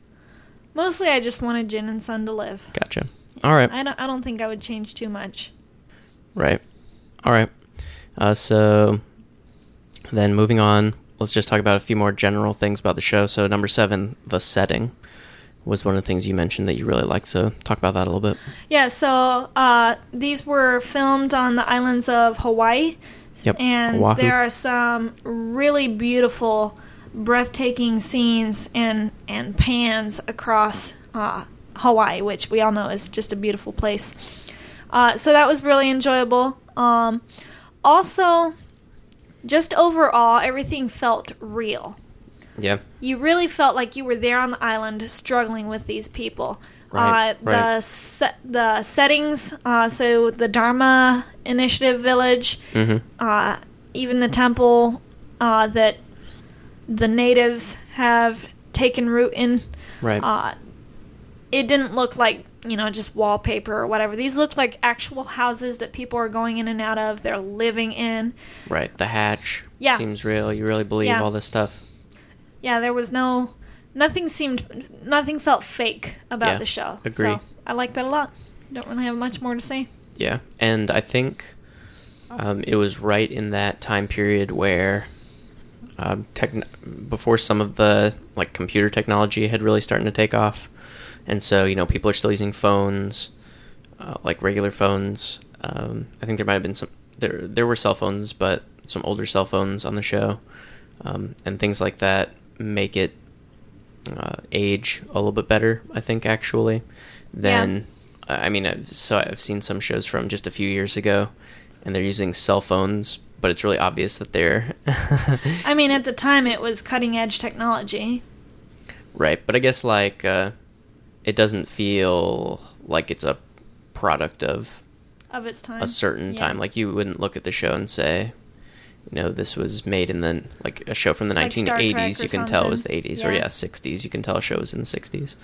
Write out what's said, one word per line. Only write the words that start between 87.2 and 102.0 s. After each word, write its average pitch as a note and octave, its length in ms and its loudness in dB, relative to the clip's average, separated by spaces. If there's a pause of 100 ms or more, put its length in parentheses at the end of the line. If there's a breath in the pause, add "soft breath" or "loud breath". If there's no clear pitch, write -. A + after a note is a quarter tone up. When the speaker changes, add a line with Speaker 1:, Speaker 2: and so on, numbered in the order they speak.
Speaker 2:
some G#2+ 220 0
of G2+ 160 -2
the, G#2 380 4 (200)
like, - 200 -4
computer G2+ 360 0
technology G#2+ 580 2
had A2 140 -2
really G#2+ 200 4
started A2 220 -2
to G#2+ 60 0
take G#2+ 240 2
off. G#2+ 340 0 (580 loud breath)
And G#2 160 -2
so, G2 220 4
you G2 120 2
know, F2+ 100 2
people G#2 240 0
are G2 40 0
still - 160 0
using G2+ 220 -2
phones, G2+ 760 0 (720 soft breath)
uh, - 140 -12 (100)
like, - 180 -4
regular G2+ 280 0
phones. G2 680 -2 (240)
Um, A2+ 440 -8 (160)
I A2 40 -8
think A2 120 -2
there G#2 80 -4
might G2+ 80 2
have F#2+ 80 0
been G2 120 -6
some, - 140 -8 (300)
there, - 240 -4
there A2 240 0
were A#2+ 100 0
cell G2+ 180 0
phones, G2+ 380 -4
but F#2+ 300 0 (240)
some - 180 -8
older G#2 220 -4
cell G2 180 0
phones G2 400 -2
on D2+ 100 -6
the G#2 80 -4
show, G#2 380 -2 (640 loud breath)
um, G2 320 -8 (100)
and G2 160 -6
things G#2 200 -2
like F#2+ 180 -2
that F#2+ 320 2 (280)